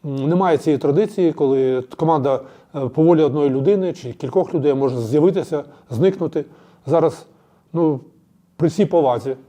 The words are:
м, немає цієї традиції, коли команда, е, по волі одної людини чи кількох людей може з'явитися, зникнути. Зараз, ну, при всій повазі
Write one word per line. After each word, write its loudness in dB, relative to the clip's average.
м, -4
немає 2
цієї 0
традиції, 0
коли 0
команда, 0
е, -6
по 0
волі 4
одної 2
людини 0
чи -12
кількох -4
людей 0
може -2
з'явитися, 0
зникнути. -2
Зараз, 0
ну, 0
при 0
всій 0
повазі 0